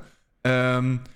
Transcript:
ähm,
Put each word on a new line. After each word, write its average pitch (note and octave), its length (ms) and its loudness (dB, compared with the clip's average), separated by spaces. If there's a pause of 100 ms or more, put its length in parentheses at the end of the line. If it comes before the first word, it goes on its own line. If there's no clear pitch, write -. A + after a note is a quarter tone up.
(440)
ähm, B2+ 560 2 (160)